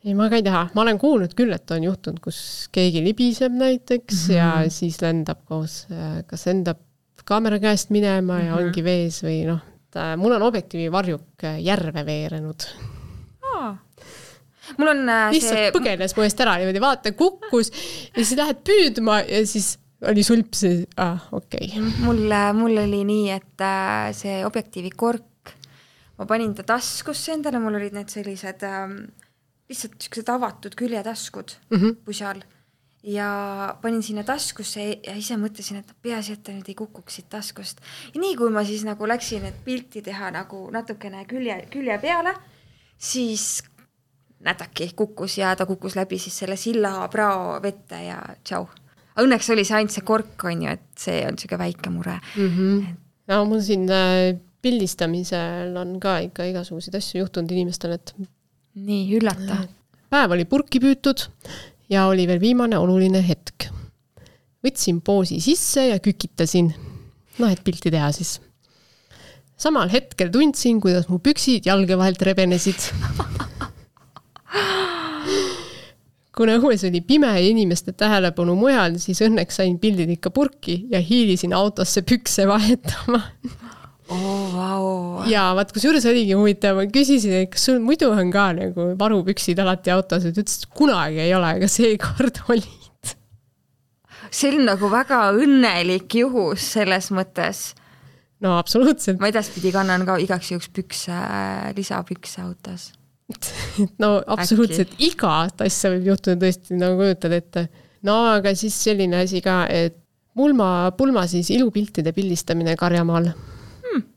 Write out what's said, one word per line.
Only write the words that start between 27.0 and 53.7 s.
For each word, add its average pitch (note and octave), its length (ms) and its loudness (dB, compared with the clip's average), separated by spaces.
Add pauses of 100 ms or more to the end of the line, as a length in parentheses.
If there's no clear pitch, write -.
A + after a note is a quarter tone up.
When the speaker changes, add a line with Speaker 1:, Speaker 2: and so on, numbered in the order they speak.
Speaker 2:
endale, D4 260 -4
mul A3 160 -4
olid G3+ 180 -6
need G3+ 160 -12
sellised, G3 540 -12
ähm, G3 440 -10 (640)
lihtsalt A#3+ 280 -12
siuksed - 300 -12
avatud A#3+ 460 -6
küljetaskud A3 800 -8 (160)
Speaker 1:
Mhm. G#3 200 4 (140)
Speaker 2:
pusal. G3+ 380 -12 (600)
Ja G3+ 800 -6
panin A3+ 200 -2
sinna G#3 220 -8
taskusse G#3 800 -8
ja G3 100 -14
ise G#3 220 -8
mõtlesin, G#3 420 -8
et - 140 -20 (100)
peaasi, G#3+ 300 -8
et G#3 100 -16
ta G3+ 100 -18
nüüd G3 160 -16
ei G3 60 -16
kukuks G#3 400 -16
siit - 160 -20
taskust. - 500 -14 (340)
Ja D4 60 -6
nii F#4 160 -2
kui A#3 140 0
ma G#3 140 -2
siis G#3+ 200 -8
nagu G#3+ 220 -8
läksin, A3+ 380 -4
et F#3+ 200 -14
pilti B3 380 -10
teha G3 280 -10
nagu F#3+ 400 -12
natukene G#3 560 -12
külje, A#3+ 440 -8
külje B3+ 300 -6
peale, E4+ 340 -2 (640)
siis - 640 -6 (840)
nätaki F3 500 -6
kukkus G3+ 440 -6
ja F#3+ 180 0
ta F#3 100 -4
kukkus F#3+ 300 -8
läbi F#3+ 220 -4
siis F3+ 180 -12
selle F#3+ 200 -8
silla G3 520 -4
prao G3 540 -2
vette G3 420 -10
ja F3 160 -12 (240)
tšau. F3+ 240 -8 (480)
Õnneks A#3+ 360 2
oli G#3+ 120 2
see G#3+ 120 0
ainult G#3+ 160 0
see G3 100 -10
kork, A3 420 -2
on E3+ 180 -4
ju, C#3+ 80 -4
et F3 100 -8 (180)
see E3 280 -4
on - 120 -6
siuke F#3 180 -8
väike F3 340 -6
mure. F3 280 -6 (180)
Speaker 1:
Mhm. F#3+ 460 2
Speaker 2:
Et F3 140 -10 (320)
Speaker 1:
No G#3 180 2
mul A3 140 0
siin, F#3+ 280 0